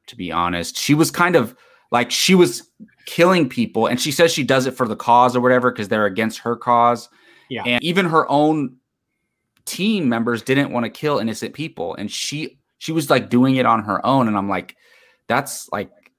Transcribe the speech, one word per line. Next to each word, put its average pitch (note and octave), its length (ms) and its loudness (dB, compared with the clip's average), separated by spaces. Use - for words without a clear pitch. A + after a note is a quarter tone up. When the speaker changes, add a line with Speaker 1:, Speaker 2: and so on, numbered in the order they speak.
Speaker 1:
to - 80 -20
be F2+ 160 -10
honest. E2+ 460 -4
She - 180 0
was D#3 160 2
kind F3 240 0
of, A2 200 0
like, A#2+ 200 0
she - 220 2
was - 360 2
killing E3+ 420 2
people, A2+ 380 -2
and B2 160 -2
she D#3 100 -4
says E3+ 220 4
she D3+ 100 -2
does C3 220 2
it C3 60 -4
for B2+ 160 -2
the G#2+ 80 -4
cause B2 400 4
or B2 60 2
whatever B2 300 4
'cause G#2+ 180 -8
they're G#2+ 180 2
against G#2+ 320 -4
her A#2 160 -4
cause. A#2+ 520 2
Speaker 2:
Yeah. A2+ 180 -10
Speaker 1:
And A#2+ 160 0
even F3 240 0
her D#3+ 240 2
own D3+ 460 0
team F#3 440 -2
members A#2 320 -2
didn't C3+ 300 0
wanna A#2 180 -4
kill D3 300 -2
innocent A2 340 -6
people, C#3 420 -8
and G#2 160 -10
she, - 460 -10
she - 120 -10
was, D#3+ 200 -2
like, A2+ 180 2
doing C3 280 4
it B2+ 100 2
on A2+ 160 2
her G#2 220 -4
own, B2+ 220 2
and G#2+ 100 -2
I'm G2 120 -4
like, F2+ 260 -6
"That's, C3+ 440 -4
like, G2 200 -8